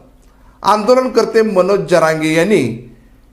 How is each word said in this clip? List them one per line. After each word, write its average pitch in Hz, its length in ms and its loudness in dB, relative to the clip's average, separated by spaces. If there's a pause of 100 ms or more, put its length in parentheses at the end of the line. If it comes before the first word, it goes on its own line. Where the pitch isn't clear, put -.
(640)
आंदोलनकर्ते 226 840 0
मनोज 185 460 0
जरांगे 160 440 0
यांनी 165 520 -2 (460)